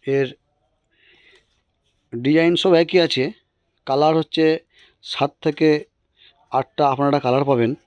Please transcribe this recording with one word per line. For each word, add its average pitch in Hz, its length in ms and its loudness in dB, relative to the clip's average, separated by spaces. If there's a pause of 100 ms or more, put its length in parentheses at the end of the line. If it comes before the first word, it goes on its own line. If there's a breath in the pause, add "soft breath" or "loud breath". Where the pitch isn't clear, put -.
(160)
এর 135 120 -2 (1800 soft breath)
ডিজাইন 151 400 0 (100)
সব 190 100 2 (100)
একই 175 240 0
আছে, 131 180 -2 (640)
কালার 147 340 0
হচ্ছে 160 240 -2 (600 soft breath)
সাত - 260 -4 (140)
থেকে 156 240 0 (840 soft breath)
আটটা 135 400 -4
আপনারা 143 320 0
কালার 127 260 0
পাবেন। 120 200 2 (160)